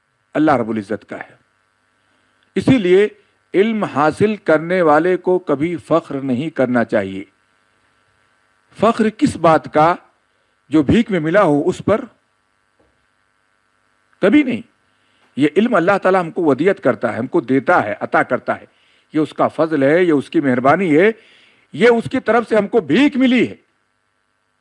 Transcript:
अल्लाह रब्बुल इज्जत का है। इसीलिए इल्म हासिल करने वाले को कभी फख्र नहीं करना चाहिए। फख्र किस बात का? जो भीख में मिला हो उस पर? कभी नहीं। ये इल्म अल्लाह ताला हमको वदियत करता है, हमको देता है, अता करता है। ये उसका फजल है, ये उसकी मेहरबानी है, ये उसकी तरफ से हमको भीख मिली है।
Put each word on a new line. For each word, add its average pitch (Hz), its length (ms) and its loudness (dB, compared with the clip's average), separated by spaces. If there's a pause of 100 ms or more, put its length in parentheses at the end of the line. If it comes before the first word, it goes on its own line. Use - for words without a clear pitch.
(340)
अल्लाह 151 220 2
रब्बुल 110 220 -4
इज्जत 101 260 -8
का - 120 -16
है। - 220 -20 (1160)
इसीलिए 202 680 2 (320)
इल्म 208 300 0
हासिल 156 520 0
करने 170 460 -2
वाले 165 340 2
को 185 220 -2
कभी 160 380 -4
फख्र 143 460 -4
नहीं 135 280 -4
करना 123 340 0
चाहिए। 98 460 -6 (1500)
फख्र 220 300 2
किस - 260 -2
बात 160 380 0
का? 156 240 2 (720)
जो 151 120 2
भीख 214 280 2
में 180 100 -2
मिला 165 200 0
हो 147 200 2
उस 180 200 -4
पर? 220 240 -2 (2250)
कभी 240 220 4
नहीं। 247 180 -6 (760)
ये 147 100 2
इल्म 220 280 0
अल्लाह 180 220 2
ताला 185 220 0
हमको 170 240 -4
वदियत 151 340 0
करता 117 320 -2
है, 104 80 -8
हमको 135 220 -4
देता 135 400 0
है, 104 140 -4
अता 156 280 -2
करता 120 320 -4
है। - 120 -18 (480)
ये 156 60 -2
उसका 147 280 -2
फजल 156 360 -2
है, 165 200 2
ये 165 80 2
उसकी 147 280 -2
मेहरबानी 143 500 0
है, 190 240 2 (600)
ये 202 140 2
उसकी 240 320 0
तरफ 220 280 0
से 226 80 0
हमको 208 240 0
भीख 247 360 0
मिली 240 300 2
है। 95 160 -12 (1000)